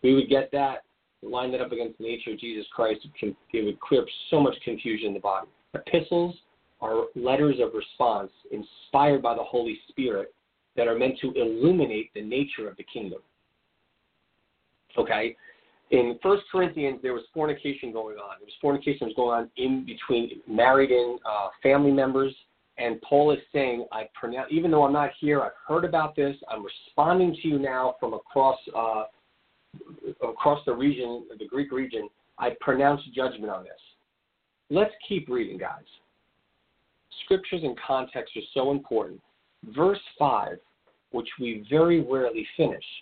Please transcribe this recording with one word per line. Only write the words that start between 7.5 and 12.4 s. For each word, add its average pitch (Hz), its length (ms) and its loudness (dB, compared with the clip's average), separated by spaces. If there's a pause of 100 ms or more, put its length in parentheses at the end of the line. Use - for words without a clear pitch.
of 113 140 2
response 104 580 -2 (200)
inspired 135 720 2
by 117 140 0
the 113 80 -4
Holy 117 360 -2 (100)
Spirit 110 440 -4 (420)
that 120 120 2
are 117 100 2
meant 131 220 0
to 131 140 -4
illuminate 117 800 2
the 104 80 -10
nature 117 460 -4